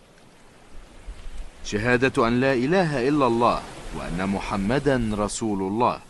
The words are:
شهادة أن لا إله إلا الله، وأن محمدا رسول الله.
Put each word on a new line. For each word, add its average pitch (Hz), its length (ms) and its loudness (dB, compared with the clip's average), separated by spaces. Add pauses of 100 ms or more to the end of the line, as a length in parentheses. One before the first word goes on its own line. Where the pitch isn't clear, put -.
(1600)
شهادة 120 640 2
أن 120 120 2
لا 135 140 4
إله 139 540 2
إلا 143 200 4
الله، 113 360 2 (340)
وأن 82 320 -4
محمدا 110 840 0
رسول 104 480 -2
الله. 98 480 0